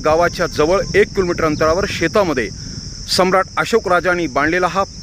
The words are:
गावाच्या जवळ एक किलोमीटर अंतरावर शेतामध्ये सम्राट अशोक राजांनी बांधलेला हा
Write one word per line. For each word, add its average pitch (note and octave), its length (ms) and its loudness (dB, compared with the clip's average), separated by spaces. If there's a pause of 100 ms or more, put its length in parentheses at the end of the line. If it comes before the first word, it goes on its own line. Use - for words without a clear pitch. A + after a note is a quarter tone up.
गावाच्या E3+ 420 2
जवळ D3+ 340 2 (140)
एक G#3 200 6
किलोमीटर F3 300 0
अंतरावर D#3+ 440 2
शेतामध्ये E3 600 0 (680)
सम्राट F#3 280 2 (120)
अशोक G3+ 300 0
राजांनी F3 400 2
बांधलेला D#3 400 0
हा F3+ 160 -2 (200)